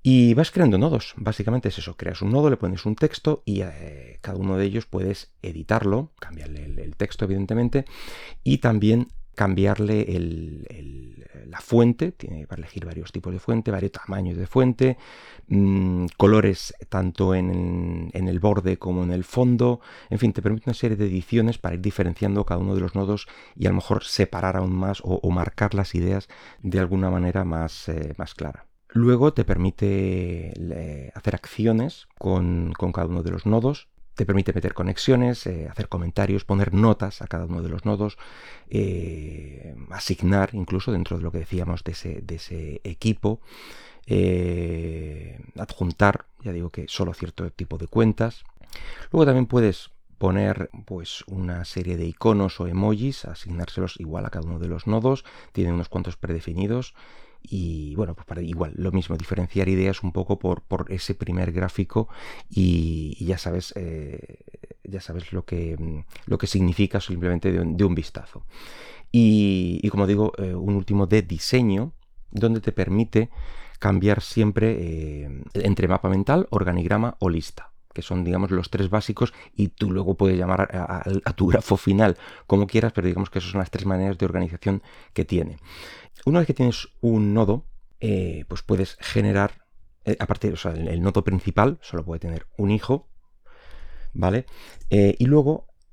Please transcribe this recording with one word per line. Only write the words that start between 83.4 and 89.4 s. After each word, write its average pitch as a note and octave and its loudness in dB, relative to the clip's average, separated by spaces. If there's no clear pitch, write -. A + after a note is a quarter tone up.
son F#2+ -2
las F#2 -4
tres F#2+ -4
maneras F#2+ 0
de G2 0
organización F2+ -2
que - 0
tiene. D#2+ -2
Una D#3 4
vez D#3+ 2
que C#3+ 0
tienes B2 0
un G#2+ 4
nodo, A2 2
eh, F2+ -2
pues - -8
puedes F#2+ -2
generar, G2+ 0